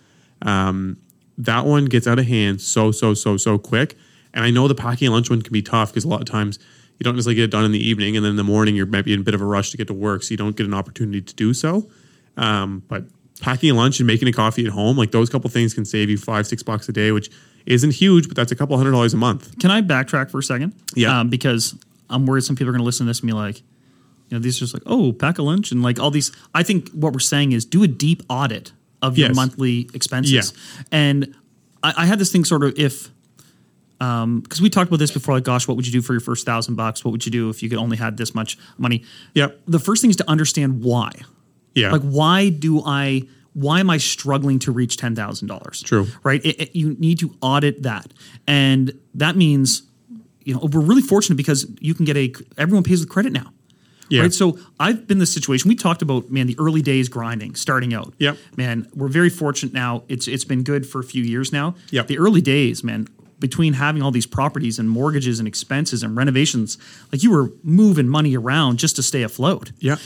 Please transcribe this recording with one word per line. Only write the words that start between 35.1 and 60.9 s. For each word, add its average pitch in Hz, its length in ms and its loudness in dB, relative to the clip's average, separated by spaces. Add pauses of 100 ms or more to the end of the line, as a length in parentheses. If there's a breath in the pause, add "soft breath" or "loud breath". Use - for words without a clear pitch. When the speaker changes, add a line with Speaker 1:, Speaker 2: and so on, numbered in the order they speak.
Speaker 2:
before, 135 240 -2
like, 131 80 0
"Gosh, 127 240 0
what 123 100 -2
would 127 80 -4
you 123 60 -6
do 123 100 2
for 123 120 -4
your 117 60 0
first 120 260 -6
thousand 117 300 -2
bucks? 110 300 -4
What 120 60 0
would 117 140 -6
you 120 60 -4
do 117 180 -2
if 110 140 -8
you 110 60 -6
could 117 80 -4
only 117 200 -2
had 110 200 -6
this 113 180 -6
much 110 220 -6 (200 loud breath)
money?" 120 260 -2 (320 loud breath)
Speaker 1:
Yep. 143 320 0
Speaker 2:
The 165 120 2
first 214 220 0
thing 247 80 6
is 190 80 6
to 180 120 -2
understand 143 520 0
why. 120 300 0 (640)
Speaker 1:
Yeah. 107 160 2
Speaker 2:
Like, 151 100 2
why 156 480 2
do 156 360 0
I, 139 380 -2 (300 loud breath)
why 147 260 2
am 190 100 2
I 165 80 2
struggling 139 600 0
to 131 120 -2
reach 120 260 -2
ten 117 180 -4
thousand 104 320 -8
dollars? - 340 -12
Speaker 1:
True. 101 260 0 (160 loud breath)
Speaker 2:
Right? 139 220 2
It, 156 160 -2
it, - 140 -8
you 151 240 0
need 165 200 2
to 165 220 -4
audit 143 420 0
that. 110 300 -6 (340 loud breath)
And 135 460 4 (220)
that 156 220 0
means, 143 460 2 (600)
you 135 100 -4
know, 123 60 -2 (120)
we're 156 100 2
really 220 200 6
fortunate 202 340 2
because 143 300 0 (140)
you 156 140 -2
can 156 120 0
get 147 120 2
a, 131 160 0 (240)
everyone 180 260 2
pays 180 160 4
with 160 100 -4
credit 226 240 0
now. - 180 -8 (580 soft breath)
Speaker 1:
Yeah. 135 140 4
Speaker 2:
Right? 175 100 4
So 180 260 2 (200 loud breath)
I've 220 280 0
been 202 80 2
in 196 40 4
this 175 120 2
situation. 139 380 0
We 233 60 4
talked 170 260 -2
about, 135 280 -2
man, 131 160 0
the 123 140 -4
early 156 220 2
days 135 280 0
grinding, 117 460 -8
starting 123 380 -2
out. 107 260 -8
Speaker 1:
Yep. 143 180 0 (200 loud breath)
Speaker 2:
Man, 117 360 -4
we're 135 140 -6
very 165 220 4
fortunate 143 440 -2
now. 123 360 -4
It's, 127 180 -6
it's 131 160 -6
been 127 200 -2
good 139 220 -2
for 135 140 -10